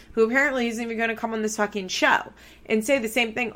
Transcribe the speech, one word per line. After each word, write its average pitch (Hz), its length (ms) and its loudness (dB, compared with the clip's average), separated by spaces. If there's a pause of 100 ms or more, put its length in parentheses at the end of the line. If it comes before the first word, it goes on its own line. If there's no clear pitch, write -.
(140)
who 226 100 6
apparently 262 420 2
isn't 233 160 -4
even 226 160 -4
gonna 226 160 0
come 226 200 -4
on 220 80 -2
this 214 140 -2
fucking 208 300 -2
show, - 460 2 (340)
and 220 180 0
say 277 140 4
the 220 100 -4
same 226 240 0
thing 233 240 -4